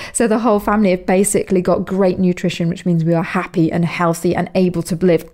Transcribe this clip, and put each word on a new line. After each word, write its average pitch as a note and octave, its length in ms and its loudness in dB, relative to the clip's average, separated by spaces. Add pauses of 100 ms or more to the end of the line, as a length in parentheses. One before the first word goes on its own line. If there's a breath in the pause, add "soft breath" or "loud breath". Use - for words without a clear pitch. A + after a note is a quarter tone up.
(120)
So A#3 140 2
the A3 140 0
whole A3 180 2
family G#3 320 2
have F3+ 160 -2
basically F#3+ 560 2
got F3+ 240 0
great F#3+ 320 0
nutrition, F3+ 500 0
which - 160 -6
means E3+ 200 2
we E3+ 100 2
are E3 80 0
happy F3 480 -2
and E3+ 140 0
healthy E3+ 500 -2
and F3+ 220 -4
able F3+ 260 0
to E3+ 140 -6
live E3+ 380 0